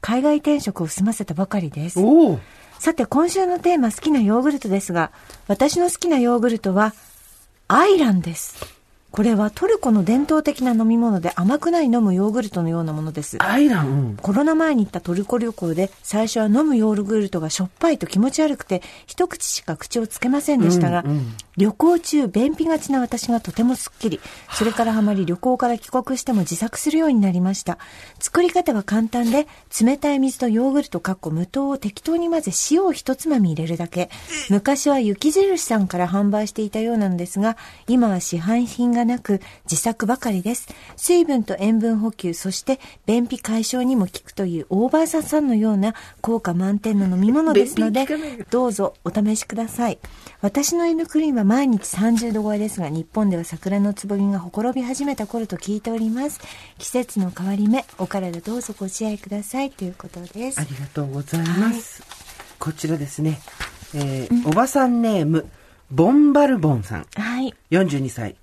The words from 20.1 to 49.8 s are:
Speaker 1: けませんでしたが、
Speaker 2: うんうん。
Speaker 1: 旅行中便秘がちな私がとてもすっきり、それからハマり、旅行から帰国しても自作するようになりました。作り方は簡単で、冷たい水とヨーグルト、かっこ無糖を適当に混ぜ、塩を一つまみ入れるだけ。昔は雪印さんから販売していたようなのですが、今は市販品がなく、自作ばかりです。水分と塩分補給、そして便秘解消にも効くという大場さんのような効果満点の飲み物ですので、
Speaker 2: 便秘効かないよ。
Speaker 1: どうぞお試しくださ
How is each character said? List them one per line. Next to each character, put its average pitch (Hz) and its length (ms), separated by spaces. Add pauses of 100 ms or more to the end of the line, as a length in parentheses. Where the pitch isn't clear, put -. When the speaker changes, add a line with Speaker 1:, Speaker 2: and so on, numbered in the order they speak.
Speaker 1:
け 247 80
ま 285 120
せ 294 160
ん 240 40
で 170 100
し 180 80
た 175 120
が、 175 140
Speaker 2:
う 139 40
ん - 20
う 147 40
ん。 120 200 (220)
Speaker 1:
旅 202 160
行 339 260
中 294 300
便 254 260
秘 320 120
が 320 120
ち 277 140
な 269 80
私 240 320
が 233 80
と 185 100
て 226 140
も 254 100
す - 180
っ - 60
き 220 120
り、 - 100 (320)
そ - 120
れ 226 60
か 226 140
ら 220 80
ハ 220 100
マ 208 100
り、 190 140
旅 175 120
行 254 200
か 254 80
ら 240 100
帰 - 140
国 247 260
し - 60
て 262 100
も 202 100
自 165 120
作 214 240
す - 140
る 311 60
よ 330 80
う 294 60
に 226 80
な 190 120
り 175 80
ま 185 120
し - 120
た。 170 140 (420)
作 - 220
り 349 100
方 349 220
は 202 100
簡 220 240
単 233 240
で、 294 160 (340)
冷 254 140
た 285 180
い 269 60
水 262 180
と 247 100
ヨ 226 200
ー - 20
グ 285 120
ル - 60
ト、 165 120
か 190 120
っ 185 80
こ 156 120
無 170 140
糖 277 220
を 269 100
適 208 220
当 320 160
に 339 140
混 330 120
ぜ、 190 100 (180)
塩 349 140
を 349 80
一 - 240
つ - 120
ま 269 120
み 170 140
入 156 100
れ 160 40
る 165 80
だ 170 120
け。 175 200 (420)
昔 269 380
は 277 120
雪 220 320
印 381 320
さ 220 140
ん 190 100
か 175 100
ら 180 100
販 202 220
売 208 160
し - 60
て 220 100
い 208 80
た 214 80
よ 226 140
う 226 40
な 202 120
の 180 80
で 175 100
す 196 140
が、 220 160 (320)
今 240 200
は 180 120
市 - 160
販 220 300
品 240 260
が 240 120
な 240 140
く、 196 220 (240)
自 165 120
作 226 300
ば 240 100
か 254 140
り 190 100
で 214 140
す。 - 140 (280)
水 349 300
分 262 160
と 214 160
塩 220 200
分 226 200
補 214 140
給、 175 200
そ 185 180
し - 120
て 262 180 (260)
便 240 200
秘 247 140
解 220 240
消 254 180
に 262 140
も 196 100
効 185 60 (140)
く - 80
と 196 120
い 170 140
う - 80
大 214 200
場 311 180
さ 311 340
ん 294 60
の 247 80
よ 214 180
う 202 60
な 208 160 (260)
効 226 200
果 175 140
満 190 240
点 208 200
の 196 80
飲 180 140
み 214 120
物 311 200
で 208 140
す - 140
の 220 100
で、 262 160
Speaker 2:
便 - 0
秘 294 80
効 311 80
か 302 60
な 262 60
い 233 60
よ。 190 100
Speaker 1:
ど 247 160
う 233 60
ぞ 196 220 (100)
お 160 60
試 214 260
し - 80
く 208 120
だ 226 120
さ 233 220